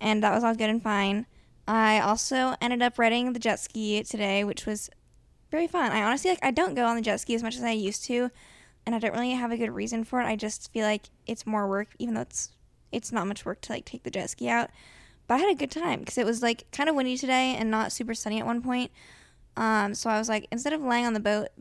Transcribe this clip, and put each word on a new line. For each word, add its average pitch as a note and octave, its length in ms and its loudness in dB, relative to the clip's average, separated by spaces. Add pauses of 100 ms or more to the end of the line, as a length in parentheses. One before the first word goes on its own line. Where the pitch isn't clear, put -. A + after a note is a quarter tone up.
And G#3+ 220 2
that G#3+ 100 6
was A3+ 100 4
all A3+ 100 4
good A3 160 0
and A3+ 140 0
fine. G3+ 420 2 (440)
I A3 320 6
also B3+ 580 2
ended A#3+ 220 2
up B3 180 2
riding A#3+ 320 4
the A#3+ 80 -4
jet A3 220 0
ski G#3+ 420 -2
today, G3+ 400 0
which - 220 -4
was G#3+ 240 -4 (600)
very E4 160 0
fun. D#4+ 260 0
I G#3+ 100 2
honestly, C4 280 2
like, F4+ 120 0
I C4 80 4
don't D#4+ 240 2
go B3 100 2
on A#3 120 2
the A#3 40 -2
jet A3 200 0
ski - 120 -4
as A#3 100 0
much A#3 120 -4
as B3 80 -6
I A#3 80 0
used G#3 340 -2
to, B3 240 0 (560)
and A3 80 -2
I A3+ 60 0
don't A3 140 0
really B3 180 -2
have B3 200 -2
a A#3 60 -2
good A3+ 140 -2
reason A3+ 320 -4
for B3 160 -2
it. A#3+ 60 2
I A3 100 0
just G#3+ 380 -6
feel A3 120 0
like G#3+ 180 0 (220)
it's - 220 -8
more G#3 220 0
work, G3+ 280 -2
even A#3 160 -4
though A3 80 -2
it's, - 280 -8 (420)
it's - 220 -6
not G#3 120 0
much G3+ 200 -6
work - 160 -8
to, - 100 -10
like, A#3+ 140 -8
take - 180 -14
the - 80 -8
jet - 200 -6
ski A#3+ 180 -6
out. A#3 200 0 (580)
But A#3+ 80 2
I - 20 4
had F#4+ 140 4
a E4+ 40 4
good C#4 160 -4
time E4 320 -2
'cause - 140 -6
it B3 80 2
was, A3+ 160 0
like, A#3 320 0
kind D4 160 0
of D#4+ 60 4
windy B3+ 200 0
today B3+ 400 2
and A3 160 0
not A3 220 0
super A3+ 200 -6
sunny A3 240 -4
at A3 80 -4
one A#3+ 160 -2
point. B3 300 -2 (640)
Um, G#3+ 400 2
so - 140 -4
I G#3+ 100 2
was A3+ 80 -2
like, G#3+ 240 0
instead C4 220 -2
of D#4 80 -2
laying A#3+ 240 2
on A#3 80 0
the G#3+ 80 -2
boat G#3 260 2 (140)